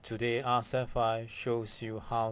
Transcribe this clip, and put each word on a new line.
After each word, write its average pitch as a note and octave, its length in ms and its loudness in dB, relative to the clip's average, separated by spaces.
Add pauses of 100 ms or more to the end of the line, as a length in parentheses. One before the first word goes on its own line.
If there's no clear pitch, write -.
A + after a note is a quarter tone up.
today A#2+ 400 0
Ask B2 320 2
F B2+ 220 0
I A2+ 320 2
shows A#2 540 -2
you A2 180 -6
how A2+ 320 0